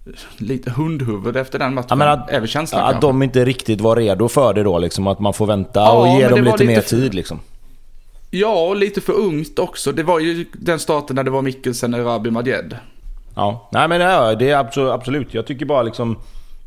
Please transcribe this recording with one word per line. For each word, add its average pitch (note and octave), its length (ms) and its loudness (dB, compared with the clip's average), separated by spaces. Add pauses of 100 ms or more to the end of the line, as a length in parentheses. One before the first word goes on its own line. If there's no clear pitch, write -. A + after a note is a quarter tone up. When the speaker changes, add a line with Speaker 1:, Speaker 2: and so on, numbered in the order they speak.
(380)
Speaker 1:
lite B2 340 -6
hundhuvud A#2+ 680 -2
efter C3 220 -4
den C3+ 140 -2
matchen, B2+ 160 -4
Speaker 2:
Ja, B2+ 60 2
men D3 120 4
att, D3 220 2
Speaker 1:
är C#3 100 0
väl A2 100 -2
känslan D#3 320 -2
Speaker 2:
att C3 100 2
Speaker 1:
kanske. - 160 2
Speaker 2:
de C3+ 160 4
inte B2+ 220 4
riktigt A#2 360 0
var A2+ 140 4
redo A2 320 2
för A#2+ 260 4
det G#2 100 2
då, F2 160 2
liksom, F2 280 -2
att G2 120 0
man G2+ 140 0
får G#2+ 120 0
vänta G2+ 340 0
Speaker 1:
Ja, G#2+ 120 4
Speaker 2:
och A#2+ 160 6
ge B2 60 6
Speaker 1:
men C3+ 160 6
Speaker 2:
dem B2 140 6
Speaker 1:
det A#2 80 6
var G#3+ 60 2
Speaker 2:
lite - 60 4
Speaker 1:
lite A#2 120 4
Speaker 2:
mer G#2+ 60 4
Speaker 1:
för - 80 -8
Speaker 2:
tid, A#2 240 0
liksom. E2+ 260 -6 (920)
Speaker 1:
Ja, F#3 360 0
och G3 80 0
lite G3+ 260 -2
för - 120 -2
ungt D#3+ 460 -2
också. - 320 -4
Det D3+ 120 -4
var E3 160 2
ju E3+ 340 -2
den E3 260 -2
starten D3 360 -2
när C3+ 80 0
det C3 80 -2
var C3+ 100 0
Mikkelsen, B2+ 520 -4
Erabi, A#2 380 -2
Majed. A#2 460 -4 (580)
Speaker 2:
Ja, G#2 360 -4
nej, C#3 160 2
men E3+ 120 0
det F3 60 2
är, C#3 300 4
det B2+ 140 0
är C#3+ 140 2
abso-, B2+ 300 -2
absolut. B2+ 400 -6
Jag A2 140 -6
tycker C#3 180 -8
bara C3+ 180 2
liksom... A2+ 340 -4 (500)